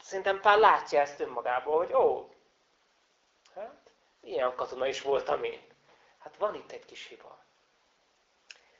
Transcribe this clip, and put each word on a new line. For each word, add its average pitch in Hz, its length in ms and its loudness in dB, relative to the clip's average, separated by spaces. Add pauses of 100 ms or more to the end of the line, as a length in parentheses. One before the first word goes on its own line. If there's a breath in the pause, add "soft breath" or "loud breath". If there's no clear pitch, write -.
szerintem 196 400 -4
Pál 208 180 6
látja 165 420 4
ezt 143 200 -2
önmagából, 127 560 -4
hogy 165 160 -2
ó, 165 420 2 (1200)
hát, 220 360 -18 (300)
ilyen 131 340 -2
katona 127 320 -6
is 135 160 -6
voltam 135 420 -2
én. 117 160 -8 (580 soft breath)
Hát - 180 -20
van 196 180 -4
itt 131 180 -18
egy 120 120 -16
kis - 220 -20
hiba. - 320 -20 (1400 soft breath)